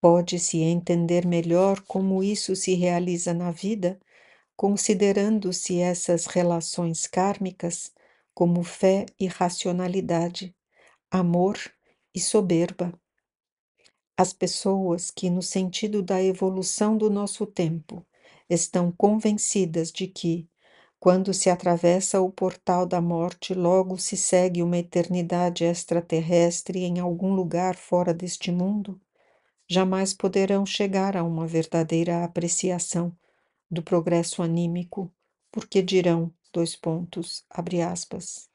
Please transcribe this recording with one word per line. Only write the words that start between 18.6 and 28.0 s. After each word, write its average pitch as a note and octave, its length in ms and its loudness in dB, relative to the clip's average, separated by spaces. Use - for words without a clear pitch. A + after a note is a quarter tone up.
convencidas G3+ 1000 0
de - 160 -6
que, E3+ 400 -4
quando F#3 320 4
se F#3 160 0
atravessa F3 720 2
o F#3 100 2
portal F#3 540 0
da F3+ 160 -2
morte, E3+ 540 -2
logo F#3 420 2
se F3+ 220 -6
segue F3+ 440 2
uma F3 140 0
eternidade F3 880 0
extraterrestre E3+ 1160 0
em F3+ 200 -2
algum F3+ 340 -2
lugar F3+ 400 0
fora F3 380 0